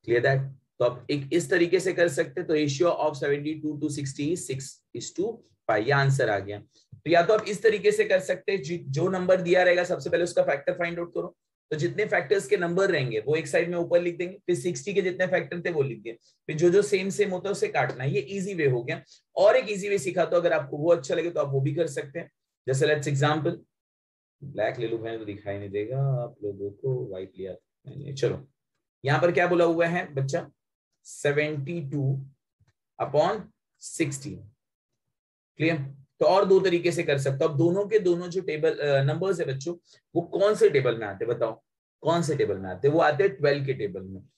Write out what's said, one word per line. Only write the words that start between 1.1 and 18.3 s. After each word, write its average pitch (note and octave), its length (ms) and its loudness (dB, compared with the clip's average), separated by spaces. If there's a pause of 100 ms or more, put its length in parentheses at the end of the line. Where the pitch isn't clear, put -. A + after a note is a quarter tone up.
एक C#3 220 -4
इस E3+ 180 -2
तरीके F3 300 2
से F3+ 120 -2
कर F3 160 2
सकते E3+ 320 -4
हैं। F3+ 80 -8
तो D#3 80 2
ratio D3+ 440 2
of D3+ 140 0
seventy D3 480 -4
two D3+ 160 -6
to D3 100 -4
sixty C#3+ 440 -6
is F3 80 -4 (100)
six C3+ 100 -6 (360)
is - 240 -10
to G3+ 60 0 (440)
five, G#2+ 160 2
ये C#3 60 2
answer C3+ 380 2
आ G2+ 80 0
गया। G2+ 200 -8 (360)
तो - 160 -8
या E3+ 120 8
तो G#3+ 120 4
आप G#3+ 140 2
इस G#3 140 -6
तरीके G#3 300 4
से G#3+ 120 2
कर F#3 160 4
सकते F#3 320 -4
हैं, F#3+ 100 -4
जि-, E3 260 -6
जो D3+ 200 0
number F3+ 320 2
दिया F3 220 4
रहेगा F3 220 4
सबसे E3+ 260 -4
पहले E3+ 140 2
उसका F3+ 180 0
factor F3 300 0
find E3+ 260 -4
out E3+ 160 -8
करो, F3 220 -8 (340)
तो D#3 60 -2
जितने F3 280 0
factors G3 420 0
के G3+ 100 2
number F3+ 340 2
रहेंगे B2 300 0
वो C#3 160 0
एक D#3+ 100 -4
side E3+ 240 0
में F3 80 -2
ऊपर F3 240 2
लिख E3+ 140 -4
देंगे, F3+ 300 -8
फिर F3+ 100 2
सिक्सटी F3 380 -6
के F#3+ 80 2
जितने F#3 240 -2
factor F3 340 -2
थे F3 100 -4
वो D3+ 120 0
लिख C3+ 200 -4
दिए, A2+ 100 -10 (340)
फिर D3+ 100 -6
जो F3 140 4
जो G3 120 4
same G3 280 0
same G3 200 0
होता F3+ 180 -4
है G3+ 40 -2
उसे G3 160 -2
काटना C3 360 -2
है, C#3 80 0
ये G3+ 80 0
easy G3 340 -8